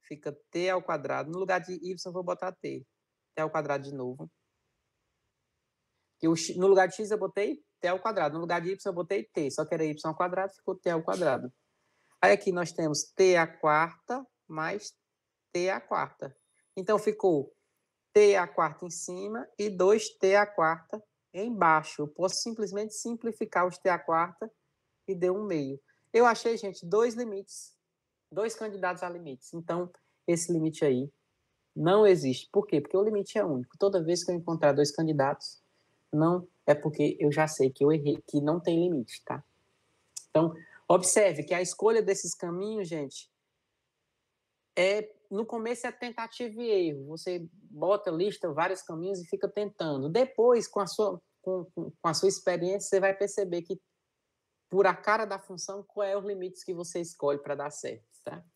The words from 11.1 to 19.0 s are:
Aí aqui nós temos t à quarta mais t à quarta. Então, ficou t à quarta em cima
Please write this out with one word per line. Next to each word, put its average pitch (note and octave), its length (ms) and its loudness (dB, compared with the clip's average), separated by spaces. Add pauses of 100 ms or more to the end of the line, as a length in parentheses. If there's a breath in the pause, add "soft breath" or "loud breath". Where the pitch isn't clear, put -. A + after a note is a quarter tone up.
Aí G3 100 8
aqui G3+ 200 2
nós F3 200 -2
temos D3+ 300 -2
t F#3 340 4
à E3 100 6
quarta E3 800 0 (220)
mais E3 500 -8 (560)
t F3 160 -2
à G3 120 -2
quarta. C#3 540 -6 (400)
Então, G3 240 2
ficou G3 560 2 (600)
t G#3 220 10
à F3 100 2
quarta E3 400 -2
em E3+ 40 -10
cima G3+ 560 -8 (120)